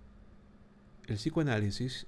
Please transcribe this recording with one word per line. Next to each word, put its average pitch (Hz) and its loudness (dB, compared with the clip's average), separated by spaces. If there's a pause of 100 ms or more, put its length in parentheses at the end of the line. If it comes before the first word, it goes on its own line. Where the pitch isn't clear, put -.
(1040)
El 110 0
psicoanálisis 127 2